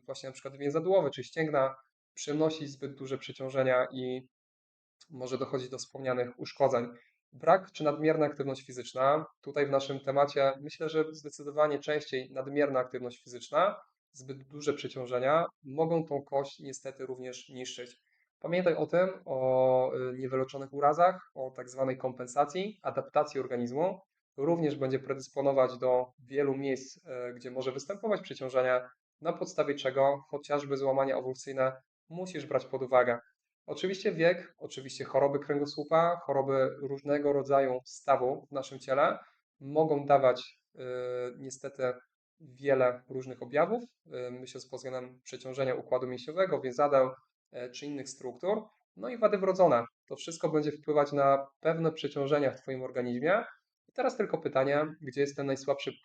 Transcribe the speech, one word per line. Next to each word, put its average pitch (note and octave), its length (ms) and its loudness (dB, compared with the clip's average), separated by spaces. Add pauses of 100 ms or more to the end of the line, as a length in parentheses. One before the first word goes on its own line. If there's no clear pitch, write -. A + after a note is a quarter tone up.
właśnie C3+ 240 -12
na C3 40 -12
przykład C3+ 240 -14
więzadłowy D#3+ 540 2
czy C3 120 -8
ścięgna C#3+ 520 0 (380)
przenosić D#3 560 -2
zbyt C3+ 260 -10
duże C3+ 220 -6
przeciążenia C3 720 0
i B2+ 360 -6 (840)
może B2+ 280 -6
dochodzić B2+ 320 -4
do C3 80 -12
wspomnianych B2 640 -4
uszkodzeń. B2 480 0 (440)
Brak F3+ 400 4
czy - 120 -8
nadmierna D3+ 420 2
aktywność C3+ 400 -4
fizyczna, C3 600 0 (160)
tutaj C#3+ 260 -2
w - 20 -4
naszym C#3 300 0
temacie C#3 640 2
myślę, D#3 280 -8
że D#3 220 2
zdecydowanie D3 680 0
częściej C#3+ 520 -4
nadmierna C#3 480 0
aktywność B2+ 440 -6
fizyczna, D3 520 0 (360)
zbyt C3 320 -14
duże D3 300 -4
przeciążenia C3 720 0 (180)
mogą D#3+ 420 -2
tą C#3+ 160 -6
kość C#3 380 -6
niestety C3+ 460 -12
również B2+ 440 -12
niszczyć. B2 480 -12 (420)
Pamiętaj E3+ 360 2
o D#3 120 -2
tym, F3+ 220 2 (160)
o, C3 720 4
y, B2+ 220 -6
niewyloczonych C3 560 -4
urazach, D#3 460 4 (140)
o C3 180 -8
tak B2+ 180 -14
zwanej C3 280 -2
kompensacji, C#3+ 840 -2
adaptacji C#3 560 0
organizmu. B2+ 600 -2 (380)
Również D3+ 380 0
będzie C3 240 -2
predysponować C3+ 800 0
do B2+ 280 2 (140)
wielu C3+ 360 0
miejsc, C3+ 500 -4
e, B2 280 -8
gdzie B2 180 -14
może C3 200 -4
występować G3+ 500 -4
przeciążenie, B2+ 600 0 (400)
na D#3+ 120 -2
podstawie C#3+ 420 -2
czego C#3 540 2
chociażby C#3+ 480 -2
złamanie C3+ 380 2
awulsyjne C3 640 -2 (280)
musisz E3 360 -8
brać C3 200 0
pod C3 160 -4
uwagę. B2 380 4 (460)
Oczywiście F#3 460 -4
wiek, F3 460 2
oczywiście C3+ 460 -12
choroby C#3 360 2
kręgosłupa, D3 840 0
choroby C3+ 560 2
różnego C#3+ 520 0
rodzaju C3+ 520 2
stawu C3+ 640 0
w - 20 -20
naszym C3+ 280 -8
ciele C#3+ 400 0 (400)
mogą C#3+ 460 0
dawać, C3 540 4 (160)
e, - 40 -16 (580)
niestety C3 560 -6 (460)
wiele B2+ 720 0
różnych C3 320 -8
objawów, E3+ 420 0 (280)
e, B2 200 -8
myślę, B2+ 300 -14 (100)
pod C3+ 60 -8
względem B2+ 460 -10
przeciążenia C3 520 -4
układu B2+ 320 -2
mięśniowego, D3+ 540 -2
więzadeł, C3 500 4 (400)
e, B2+ 180 -10
czy C#3+ 160 -14
innych C#3+ 240 -8
struktur, F3+ 540 -4 (320)
no G#3+ 140 -8
i A#3+ 80 -8
wady G#3 200 4
wrodzone. F3+ 480 6 (220)
To C#3+ 80 -12
wszystko E3 340 -4
będzie D3+ 220 2
wpływać D3 400 2
na C#3 360 4 (120)
pewne E3 320 2
przeciążenia C#3+ 600 0
w - 100 -10
Twoim C3 220 -8
organizmie. B2+ 600 0 (460)
I - 40 -20
teraz B3+ 240 0
tylko F3 200 0
pytanie, C#3+ 500 2 (140)
gdzie C#3+ 200 -2
jest C#3+ 140 0
ten C#3 120 -4
najsłabszy C3+ 440 -2 (140)